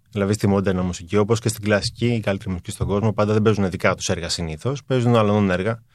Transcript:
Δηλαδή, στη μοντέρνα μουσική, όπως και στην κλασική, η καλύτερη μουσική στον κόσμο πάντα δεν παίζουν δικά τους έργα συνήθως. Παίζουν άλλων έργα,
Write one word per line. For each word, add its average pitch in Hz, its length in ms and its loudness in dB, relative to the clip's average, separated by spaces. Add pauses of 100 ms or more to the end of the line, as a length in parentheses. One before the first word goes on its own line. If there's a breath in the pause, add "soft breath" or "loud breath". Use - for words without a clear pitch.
(100)
Δηλαδή, 101 220 0
στη 107 140 0
μοντέρνα 98 360 2
μουσική, 87 340 -4
όπως 107 240 2
και - 80 -2
στην 107 140 -6
κλασική, 104 440 0
η 117 140 0
καλύτερη 98 300 -4
μουσική 90 200 -8
στον - 160 -6
κόσμο 101 260 0
πάντα 107 200 0
δεν 107 100 2
παίζουν 101 280 2
δικά 92 240 0
τους - 140 -10
έργα 82 200 -4
συνήθως. 85 560 -6
Παίζουν 120 320 2
άλλων 104 340 4
έργα, 95 320 -2 (120)